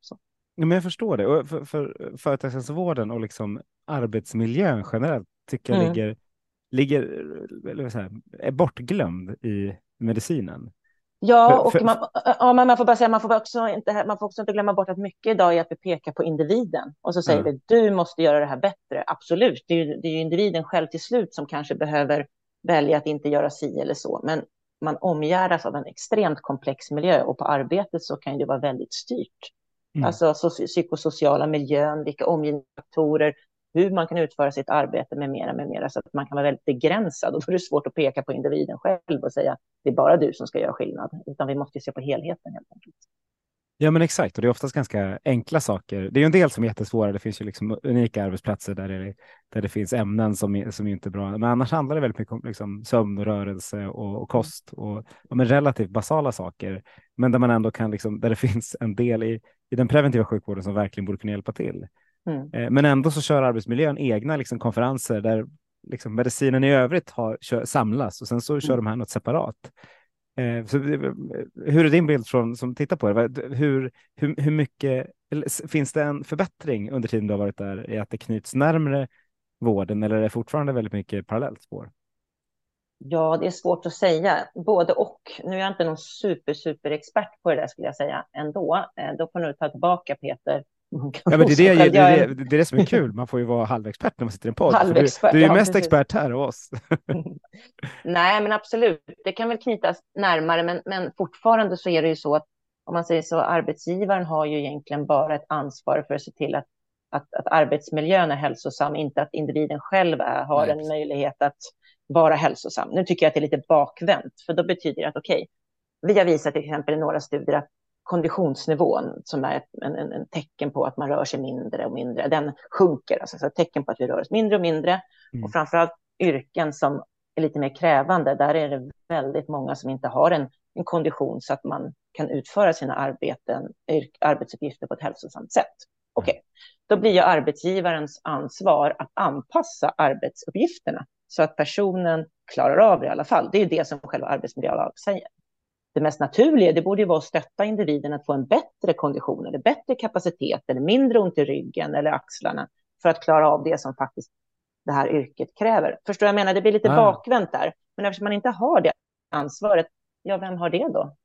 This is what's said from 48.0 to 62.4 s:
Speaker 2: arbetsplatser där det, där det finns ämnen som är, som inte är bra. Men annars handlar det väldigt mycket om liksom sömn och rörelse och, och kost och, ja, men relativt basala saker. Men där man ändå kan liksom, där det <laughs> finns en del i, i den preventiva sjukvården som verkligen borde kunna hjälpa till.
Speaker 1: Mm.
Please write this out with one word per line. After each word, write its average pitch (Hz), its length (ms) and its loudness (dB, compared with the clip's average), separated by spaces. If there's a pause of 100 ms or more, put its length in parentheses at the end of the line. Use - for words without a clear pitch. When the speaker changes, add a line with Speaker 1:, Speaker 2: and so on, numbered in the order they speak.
Speaker 2:
arbetsplatser 98 520 -6
där 95 120 -8
det, 95 260 -10 (360)
där 110 120 -4
det 104 80 -4
finns 107 240 -4
ämnen 107 420 0
som 101 200 -2
är, 101 160 -4
som 104 160 -6
inte 98 220 -6
är - 20 -10
bra. 98 200 -6
Men 107 120 -4
annars 120 280 2
handlar 151 240 -2
det 156 60 0
väldigt 117 180 -2
mycket 110 120 -8
om 113 120 -10
liksom 107 420 -10
sömn 104 320 0
och 101 80 -4
rörelse 101 640 -6
och, 101 340 -8
och - 80 -12
kost - 440 -4
och, 107 320 -10 (240)
ja, - 60 -6
men 127 100 4
relativt 127 440 4
basala 131 420 -2
saker. 95 520 -10 (340)
Men 123 140 4
där 123 80 4
man 123 120 4
ändå 110 200 2
kan 110 200 -4
liksom, 104 280 -6
där 117 100 0
det 110 60 2
<laughs> - 120 -2
finns 110 320 -4
en 110 160 -4
del 117 280 0
i, 113 180 -4 (280)
i 127 60 -4
den 123 120 2
preventiva 127 380 4
sjukvården 101 380 -6
som 101 100 -4
verkligen 101 320 -2
borde 98 120 -6
kunna 107 140 -8
hjälpa 101 200 -8
till. - 360 -8 (420)
Speaker 1:
Mm. 143 240 -8